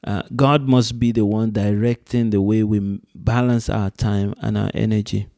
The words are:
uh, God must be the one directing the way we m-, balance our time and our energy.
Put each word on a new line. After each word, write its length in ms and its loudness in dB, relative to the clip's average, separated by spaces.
uh, 180 -6
God 320 2
must 300 2
be 140 0
the 140 2
one 260 0
directing 800 0
the 100 2
way 220 2
we 140 2
m-, 260 -4
balance 560 0
our 220 -2
time 500 -2
and 160 -2
our 160 -2
energy. 540 -2